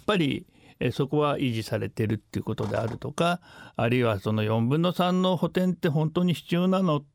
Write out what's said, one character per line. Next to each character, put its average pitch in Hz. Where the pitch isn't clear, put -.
ぱ 208
り、 143
え、 120
そ 139
こ 147
は 147
維 127
持 110
さ 110
れ 107
て 113
る 110
っ 104
て -
い -
う -
こ 110
と 110
で 107
あ 110
る 110
と 131
か、 175
あ 117
る 120
い 123
は 110
そ 107
の 107
四 113
分 156
の 175
三 180
の 185
補 170
填 185
っ -
て 175
本 156
当 180
に 180
必 -
要 180
な 185
の 156
っ 147